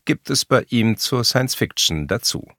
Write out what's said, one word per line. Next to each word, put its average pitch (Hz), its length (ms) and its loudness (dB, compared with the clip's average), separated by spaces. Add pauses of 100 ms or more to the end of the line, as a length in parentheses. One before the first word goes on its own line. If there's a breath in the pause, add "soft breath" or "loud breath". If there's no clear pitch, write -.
gibt - 260 -2
es 139 140 0
bei 131 260 2
ihm 113 260 2
zur - 260 -2
Science 127 320 0
Fiction - 540 -2
dazu. - 500 -4